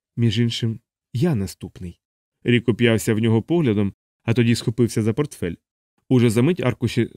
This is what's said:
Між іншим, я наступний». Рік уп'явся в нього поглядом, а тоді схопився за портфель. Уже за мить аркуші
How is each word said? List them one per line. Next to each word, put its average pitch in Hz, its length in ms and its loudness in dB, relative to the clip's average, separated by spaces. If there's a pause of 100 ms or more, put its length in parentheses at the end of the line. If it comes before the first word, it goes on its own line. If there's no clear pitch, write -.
(180)
Між 117 220 0
іншим, 117 400 -2 (340)
я 143 220 0
наступний». 92 680 -10 (420)
Рік 120 260 0
уп'явся 117 440 0
в 107 60 0
нього 113 220 2
поглядом, 107 520 0 (300)
а 117 100 -2
тоді 117 220 2
схопився 113 480 -2
за 107 100 0
портфель. 95 420 -6 (540)
Уже 123 200 6
за 113 120 2
мить 175 180 0
аркуші 120 580 -2